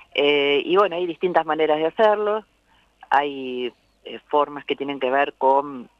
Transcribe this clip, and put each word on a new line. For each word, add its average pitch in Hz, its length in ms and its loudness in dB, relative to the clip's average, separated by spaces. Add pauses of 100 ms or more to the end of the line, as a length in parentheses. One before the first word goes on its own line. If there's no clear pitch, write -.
(160)
Eh, 143 500 2
y 170 100 0
bueno, 185 220 2
hay 180 80 -4
distintas 170 400 0
maneras 156 320 0
de 160 80 0
hacerlo. 208 580 0 (680)
Hay, 131 640 -2 (320)
eh, 117 240 -14
formas 147 380 0
que 139 100 -4
tienen 139 240 -6
que 131 100 -2
ver 143 280 0
con, 135 500 0 (120)